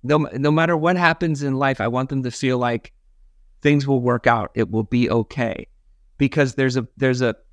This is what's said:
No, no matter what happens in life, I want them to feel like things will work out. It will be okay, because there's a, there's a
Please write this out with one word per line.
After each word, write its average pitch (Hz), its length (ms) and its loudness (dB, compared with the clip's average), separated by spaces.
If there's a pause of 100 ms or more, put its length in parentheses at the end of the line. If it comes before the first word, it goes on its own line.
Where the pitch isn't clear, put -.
No, 147 140 2
no 143 320 -2
matter 165 260 2
what 170 200 0
happens 165 460 0
in 135 120 -2
life, 135 260 -2
I 110 80 -2
want 127 200 -4
them 135 140 -4
to 123 80 -4
feel 127 280 -2
like 120 340 -4 (680)
things 147 240 2
will 135 140 2
work 120 260 0
out. 117 280 2
It 107 160 0
will 110 140 0
be 120 260 0
okay, - 560 -2 (520)
because 139 360 0
there's 131 220 0
a, 117 100 -4 (100)
there's 127 240 0
a 113 140 0 (180)